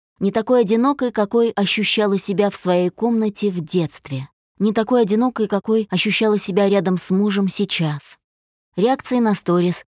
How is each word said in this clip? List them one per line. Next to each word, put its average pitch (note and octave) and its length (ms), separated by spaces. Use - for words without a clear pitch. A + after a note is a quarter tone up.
Не F#3+ 120
такой A#3+ 300
одинокой, A#3+ 500
какой A#3 400
ощущала G3+ 680
себя G3 320
в - 60
своей F3+ 340
комнате A3 600
в F3+ 120
детстве. D3+ 680
Не G#3 140
такой A#3 280
одинокой, A3 460
какой G#3+ 420
ощущала G#3 480
себя G3 320
рядом F#3 280
с - 140
мужем G3 380
сейчас. D#3+ 680
Реакции B3 440
на A3 160
сторис, F3 540